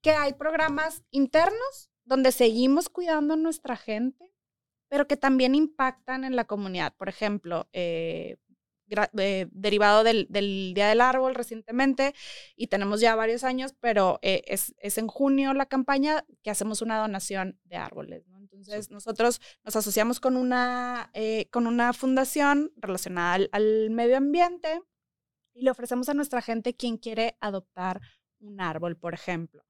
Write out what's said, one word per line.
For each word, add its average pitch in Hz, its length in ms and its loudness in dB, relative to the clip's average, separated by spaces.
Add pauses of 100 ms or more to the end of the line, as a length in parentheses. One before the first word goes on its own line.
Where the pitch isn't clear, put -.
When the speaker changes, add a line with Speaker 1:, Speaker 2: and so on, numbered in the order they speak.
Speaker 1:
que 311 80 4
hay 294 220 2
programas 311 760 -2
internos 359 800 0 (140)
donde 254 280 4
seguimos 247 560 4
cuidando 311 460 0
a - 20 0
nuestra 311 400 -4
gente, 262 580 -6 (560)
pero 285 160 0
que 294 100 0
también 262 380 4
impactan 262 680 -2
en 262 100 -4
la 233 100 0
comunidad. 185 520 -4
Por 196 120 -10
ejemplo, 196 640 -4
eh, 165 640 -4 (560)
gra-, 208 260 0
eh, 190 320 0
derivado 208 540 4
del, 226 260 4
del 196 440 -2
Día 202 140 4
del 226 120 4
Árbol 262 340 2
recientemente, 254 800 0 (420)
y 233 120 -6
tenemos 202 320 0
ya 226 160 6
varios 226 280 0
años, 254 360 -4
pero, 208 420 2
eh, 190 240 0
es, - 320 -6
es 202 200 -4
en 220 100 -2
junio 269 460 2
la 277 120 0
campaña 277 580 0 (180)
que 208 80 -6
hacemos 214 320 -4
una 220 160 -2
donación 190 640 -6
de 175 120 -16
árboles, 165 520 -12
¿no? 185 100 -20
Entonces, 202 460 -12
Speaker 2:
Súper. - 100 -18
Speaker 1:
nosotros 226 460 0 (240)
nos 220 120 -8
asociamos 220 440 0
con 254 160 0
una, 247 760 -2
eh, 220 360 -4
con 233 160 0
una 240 260 2
fundación 285 840 0
relacionada 180 580 -4
al, 190 180 2
al 214 380 2
medio 233 280 4
ambiente 339 640 0 (720)
y 240 80 -10
le 262 80 4
ofrecemos 247 380 -4
a 294 60 -2
nuestra 196 280 -2
gente 226 340 -4
quien 233 220 -4
quiere 226 420 -4
adoptar 190 600 -6 (400)
un 208 200 -20
árbol, 165 360 -4
por 170 180 -10
ejemplo. 165 560 -8